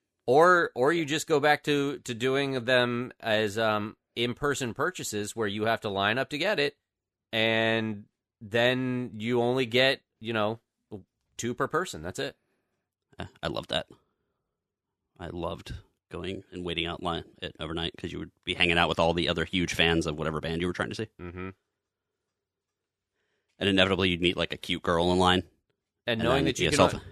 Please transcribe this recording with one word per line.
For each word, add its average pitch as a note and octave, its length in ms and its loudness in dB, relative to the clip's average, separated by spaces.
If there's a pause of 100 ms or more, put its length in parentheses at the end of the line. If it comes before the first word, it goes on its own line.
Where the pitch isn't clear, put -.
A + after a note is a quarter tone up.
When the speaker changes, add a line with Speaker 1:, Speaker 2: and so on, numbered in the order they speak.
(260)
Speaker 1:
Or, E3 480 6
or C#3 180 4
you E3+ 120 0
just C#3+ 220 -4
go D3+ 140 4
back D3 240 2
to, C#3+ 340 0
to - 160 -8
doing C3 500 -2
them B2 560 2
as, G#2+ 380 0
um, G#2+ 380 0 (200)
in-person A#2+ 560 -2
purchases G#2+ 640 -6
where A2 120 -2
you G#2 160 -4
have A2+ 180 0
to G#2+ 80 -6
line G2+ 260 0
up C3 140 -4
to D3 80 -6
get F#3 200 -2
it, C#3+ 180 -2 (560)
and A2+ 720 0 (360)
then B2 800 0
you A#2+ 240 0
only B2 240 0
get, B2+ 340 2 (200)
you A2+ 120 -6
know, A2 280 -2 (760)
two A#2+ 180 -4
per C3+ 140 -2
person. D#3 340 -4
That's F2+ 160 -8
it. C#3 180 -6 (840)
Speaker 2:
Yeah, - 80 -10 (160)
I D#2+ 60 -4
loved A1 220 -6
that. - 160 -2 (1300)
I F2 80 -10
loved E2+ 460 -8 (360)
going F2+ 420 -8
and F2+ 120 -10
waiting E2 220 -2
out E2+ 160 -8
line E2 220 -4 (180)
at F2 180 -10
overnight E2 360 -6
'cause E2 160 -10
you E2 80 -10
would E2+ 100 -12 (140)
be F#2 100 -4
hanging E2+ 240 2
out E2+ 100 4
with D#2+ 120 0
all E2+ 140 4
the E2 140 0
other E2 160 0
huge F2 300 -2
fans E2 320 2
of D2+ 100 -4
whatever D#2 240 -4
band E2 200 -4
you F2+ 80 -2
were F2+ 40 -4
trying - 180 -6
to - 40 -10
see. A2 140 -8 (120)
Speaker 1:
Mm-hmm. F#2 300 -12 (2000)
Speaker 2:
And G2 100 0
inevitably F#2+ 420 4
you'd E2+ 120 0
meet, F2 140 2
like, E2 160 -2
a D2 40 -6
cute - 260 -6
girl F2 300 2
in F2+ 60 4
line. F#2 240 4 (640)
Speaker 1:
And A#2 140 -2
Speaker 2:
And - 20 -4
Speaker 1:
knowing A#2+ 160 2
Speaker 2:
then D#3+ 80 0
Speaker 1:
that - 120 -2
you F3+ 80 0
Speaker 2:
you D3+ 40 0
Speaker 1:
can C#3+ 60 0
Speaker 2:
self- F2+ 180 4
Speaker 1:
o-, - 60 -8 (120)